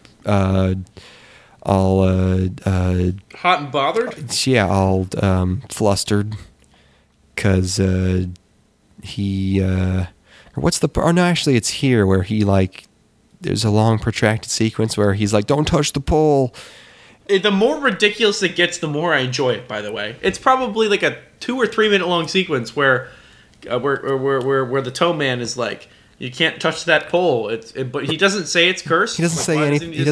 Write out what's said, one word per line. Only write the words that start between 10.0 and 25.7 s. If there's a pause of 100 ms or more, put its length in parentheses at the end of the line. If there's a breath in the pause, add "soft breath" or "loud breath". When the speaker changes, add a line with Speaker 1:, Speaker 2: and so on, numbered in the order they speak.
Speaker 1:
or
what's
the,
oh
no,
actually
it's
here
where
he,
like, (560)
there's
a
long
protracted
sequence
where
he's
like,
"Don't
touch
the
pole." (760 loud breath)
Speaker 2:
It,
the
more
ridiculous
it
gets,
the
more
I
enjoy
it,
by
the
way.
It's
probably,
like,
a (200)
two
or
three
minute
long
sequence
where (640 loud breath)
uh,
where,
where,
where,
where,
where
the
toe
man
is
like, (300 soft breath)